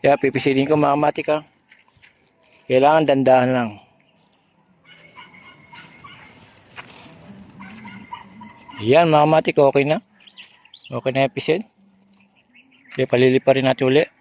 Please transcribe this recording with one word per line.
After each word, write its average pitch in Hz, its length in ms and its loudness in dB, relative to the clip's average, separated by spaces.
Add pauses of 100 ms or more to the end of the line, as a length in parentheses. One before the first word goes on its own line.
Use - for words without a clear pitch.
Kaya, 139 120 4
pipisilin 135 560 -2
ko, 151 80 2
mga 147 200 0
matik, 151 320 -4
ha. 151 120 -4 (1300)
Kailangan 143 320 2
dandahan 131 480 2
lang. 123 200 -4 (4000)
Yan, 143 320 2
mga 151 160 4
matik, 156 320 0
okay 139 240 2
na. 151 160 -2 (920)
Okay 131 240 -6
na 135 80 0
yung 135 120 -4
pisil. 160 280 -4 (1300)
Okay, 131 160 -4
palilipa 127 480 2
rin 135 120 -2
natin 131 240 0
uli. 143 120 2 (180)